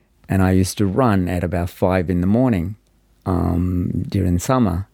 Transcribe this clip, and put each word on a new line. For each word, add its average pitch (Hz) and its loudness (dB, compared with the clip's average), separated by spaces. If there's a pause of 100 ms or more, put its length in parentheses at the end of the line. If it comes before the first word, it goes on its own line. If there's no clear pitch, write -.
(280)
And 95 0
I 92 4
used 92 2
to 104 2
run 98 0
at 90 -2
about 87 -4
five 92 0
in 90 0
the 90 0
morning, 104 0 (480)
um, 90 -2
during 90 0
summer. 98 0